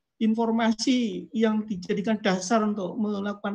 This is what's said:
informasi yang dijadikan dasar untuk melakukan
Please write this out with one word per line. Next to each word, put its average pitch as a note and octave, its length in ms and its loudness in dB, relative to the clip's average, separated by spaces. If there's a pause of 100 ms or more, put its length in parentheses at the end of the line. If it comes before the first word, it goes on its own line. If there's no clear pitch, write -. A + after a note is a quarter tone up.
(180)
informasi A3+ 1120 2
yang A3 320 2
dijadikan G3+ 560 -2
dasar A3+ 480 2
untuk G#3 320 -4
melakukan G3+ 560 -4